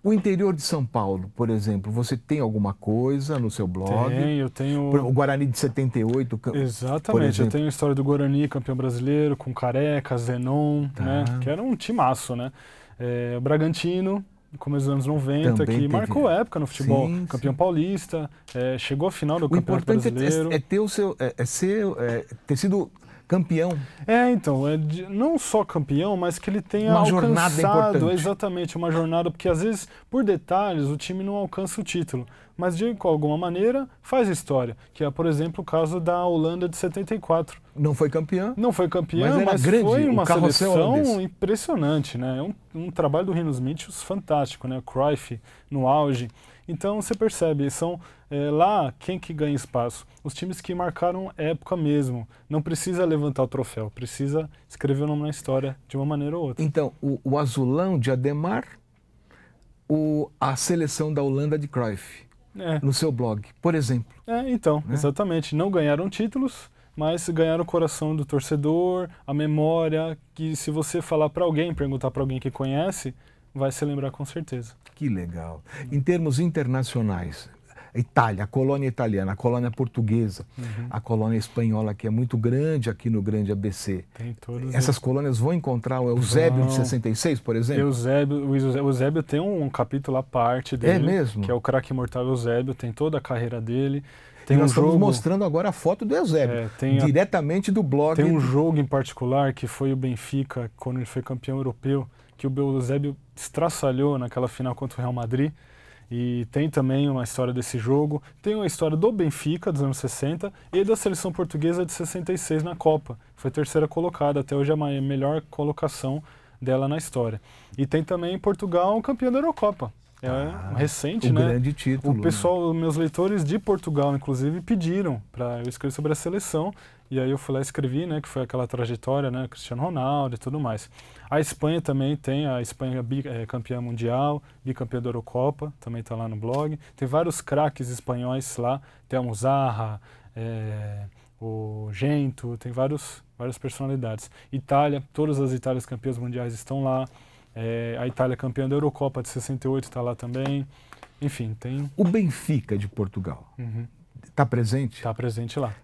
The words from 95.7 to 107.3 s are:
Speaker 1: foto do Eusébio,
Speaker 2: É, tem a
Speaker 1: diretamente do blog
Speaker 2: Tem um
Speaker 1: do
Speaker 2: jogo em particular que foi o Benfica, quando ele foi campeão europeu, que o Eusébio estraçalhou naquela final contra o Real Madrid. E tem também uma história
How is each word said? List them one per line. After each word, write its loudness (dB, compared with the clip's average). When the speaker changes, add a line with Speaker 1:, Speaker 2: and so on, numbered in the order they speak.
Speaker 1:
foto 0
do 0
Eusébio, 2
Speaker 2:
É, -4
tem 4
a 4
Speaker 1:
diretamente 2
do 2
blog 2
Speaker 2:
Tem 4
um 6
Speaker 1:
do 4
Speaker 2:
jogo 4
em 2
particular 0
que -8
foi -2
o 0
Benfica, -4
quando -6
ele -4
foi -6
campeão -6
europeu, -2
que -4
o 0
Eusébio 0
estraçalhou 0
naquela -2
final -4
contra -8
o -6
Real -2
Madrid. 0
E -2
tem 0
também 2
uma -2
história -2